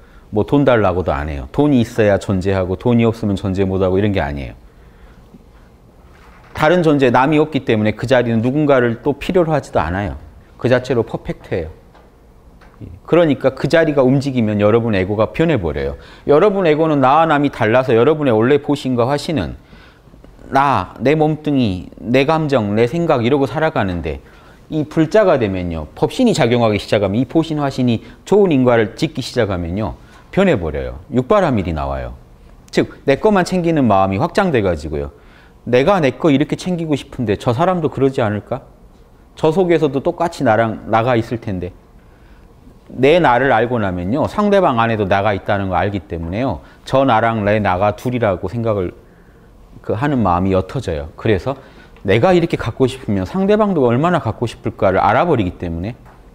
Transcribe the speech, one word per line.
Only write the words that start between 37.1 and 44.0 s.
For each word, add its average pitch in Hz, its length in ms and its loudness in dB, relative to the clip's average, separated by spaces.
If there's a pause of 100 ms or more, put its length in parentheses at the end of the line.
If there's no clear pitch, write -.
저 - 160 -2
사람도 170 380 0
그러지 135 320 0
않을까? 107 400 -4 (720)
저 156 180 2
속에서도 160 480 2
똑같이 170 440 -4
나랑 113 460 0
나가 113 260 2
있을 117 240 -4
텐데. 90 320 -8 (1160)
내 143 300 2
나를 131 340 4
알고 117 260 0
나면요. 98 500 -2